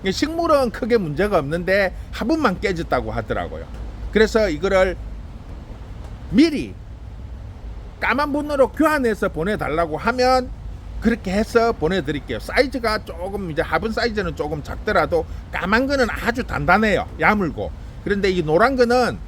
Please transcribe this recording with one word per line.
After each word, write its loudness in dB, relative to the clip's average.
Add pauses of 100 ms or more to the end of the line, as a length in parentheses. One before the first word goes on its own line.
식물은 2
크게 0
문제가 0
없는데 0 (180)
화분만 0
깨졌다고 -2
하더라고요. -4 (460)
그래서 4
이거를 2 (1400)
미리 4 (1300)
까만 0
분으로 2
교환해서 2
보내달라고 -2
하면 2 (520)
그렇게 0
해서 2
보내드릴게요. -2
사이즈가 0
조금, -6
이제 -2
화분 0
사이즈는 -2
조금 -4
작더라도 0 (260)
까만 2
거는 2
아주 -2
단단해요. 2 (120)
야물고. 2 (320)
그런데 2
이 0
노란 4
거는 4 (100)